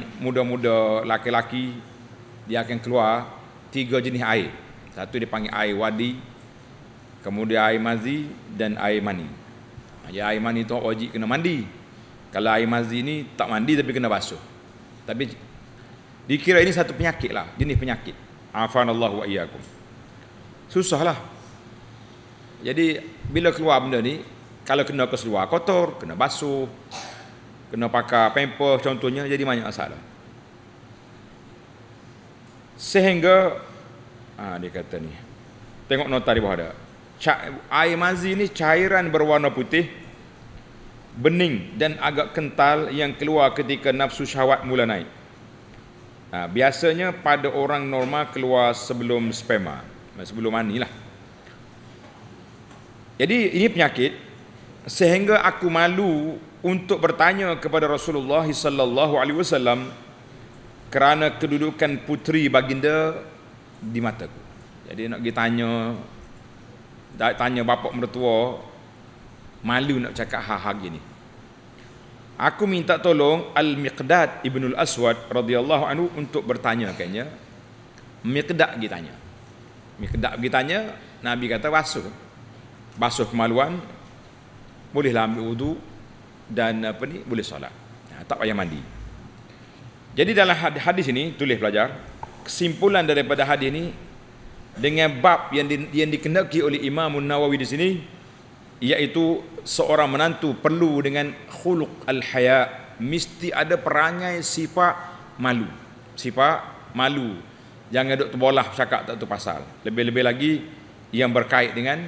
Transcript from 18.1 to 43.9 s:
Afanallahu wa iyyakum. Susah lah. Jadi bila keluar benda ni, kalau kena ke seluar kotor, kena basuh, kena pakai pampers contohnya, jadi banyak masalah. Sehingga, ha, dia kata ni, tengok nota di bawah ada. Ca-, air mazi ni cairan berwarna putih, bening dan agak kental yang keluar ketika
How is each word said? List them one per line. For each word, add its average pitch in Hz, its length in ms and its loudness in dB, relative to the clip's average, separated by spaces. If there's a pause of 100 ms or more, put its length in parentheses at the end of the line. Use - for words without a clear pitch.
Afanallahu 113 720 0
wa 104 40 -6
iyyakum. 85 360 -6 (1040)
Susah 175 400 0
lah. 151 120 0 (1500)
Jadi 156 320 0 (320)
bila 170 240 2
keluar 151 240 4
benda 127 240 0
ni, 143 160 -2 (480)
kalau 139 160 2
kena 135 240 0
ke 131 80 -4
seluar 107 320 0
kotor, 170 560 2
kena 82 160 -8
basuh, 135 480 -2 (1040)
kena 117 160 -2
pakai 117 480 4
pampers 139 480 2
contohnya, 135 480 -2
jadi 135 160 0
banyak 117 240 -2
masalah. - 300 -8 (2750)
Sehingga, 185 880 4 (720)
ha, 95 240 -10
dia 90 160 -10
kata 87 240 -8
ni, 78 160 -12 (720)
tengok 135 240 0
nota 123 240 2
di 113 80 4
bawah 98 160 0
ada. 82 120 -6 (520)
Ca-, 139 480 0
air 165 240 2
mazi 180 400 0
ni 196 160 0
cairan 180 560 4
berwarna 151 480 4
putih, 143 480 -2 (1120)
bening 131 640 0
dan 151 240 0
agak 143 320 0
kental 147 560 2
yang 143 240 -2
keluar 147 400 4
ketika 139 400 2